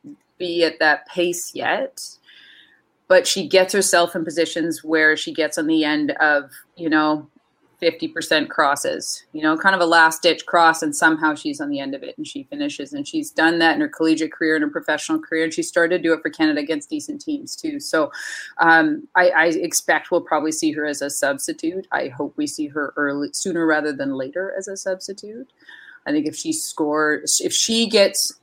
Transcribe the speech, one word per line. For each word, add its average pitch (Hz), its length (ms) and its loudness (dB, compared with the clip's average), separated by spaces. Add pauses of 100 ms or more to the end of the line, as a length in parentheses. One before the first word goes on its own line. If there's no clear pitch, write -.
(380)
be 170 260 -2
at 160 160 0
that 151 280 2
pace 175 480 -4
yet, 180 460 -2 (1040)
but 180 200 6
she 185 200 -2
gets 185 260 4
herself 185 420 2
in 170 80 -4
positions 160 600 -4
where 156 340 4
she 156 160 -8
gets 151 240 -2
on 156 100 -2
the 160 160 2
end 151 280 0 (100)
of, 143 300 2 (260)
you 170 120 -8
know, 151 380 2 (520)
fifty 165 300 -2
percent 156 400 0
crosses, - 840 0
you 156 100 -8
know, 156 160 2
kind 196 160 4
of 190 60 0
a 175 60 4
last 165 360 6
ditch 165 240 2
cross, 165 360 4
and 151 120 -4
somehow 156 400 2
she's 147 280 -8
on 143 80 -6
the 143 100 -4
end 135 160 -6
of 135 80 -12
it 139 140 -12
and 151 100 -10
she 139 160 -12
finishes. 285 480 -8
And 285 160 -8
she's 302 240 -6
done - 280 2
that 165 140 4
in 147 60 0
her 151 80 0
collegiate 160 460 0
career 156 220 0
and 151 100 0
her 147 40 -2
professional 151 480 -2
career. 160 280 -2
And 160 80 -6
she 170 100 -4
started 170 320 2
to 175 80 -4
do 165 80 2
it 160 100 0
for 165 80 -4
Canada 151 300 0
against 160 300 -6
decent 294 320 -8
teams - 340 -8
too. 143 240 -8
So, 151 320 0 (460)
um, 160 580 4
I, 180 140 6
I 160 160 4
expect 165 680 0
we'll 175 80 2
probably 156 320 0
see 156 220 -2
her 151 120 -4
as 143 160 -4
a 143 80 -4
substitute. 160 840 -4
I 135 160 -2
hope 135 260 -8
we 147 120 -2
see 147 200 -6
her 143 300 -6
early, 143 340 -2
sooner 170 340 -2
rather 151 280 2
than 139 200 -4
later 139 440 -6
as 196 100 -8
a 196 80 -10
substitute. 202 760 -10 (560)
I 143 60 -4
think 147 160 0
if 151 80 -6
she 160 160 -6
scores, 151 920 0
if 170 120 -2
she 226 340 0
gets, 202 560 2